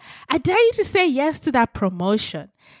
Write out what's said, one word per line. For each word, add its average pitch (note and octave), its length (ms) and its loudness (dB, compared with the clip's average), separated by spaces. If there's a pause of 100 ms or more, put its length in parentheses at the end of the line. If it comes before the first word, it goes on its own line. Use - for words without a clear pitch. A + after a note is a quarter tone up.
(300)
I - 80 0
dare F4+ 200 0
you A#4 180 4
to G#4+ 100 -2
say F#4 240 0
yes D4 320 -2
to D4+ 100 -4
that A#3+ 220 2
promotion. F#3 760 -2 (320)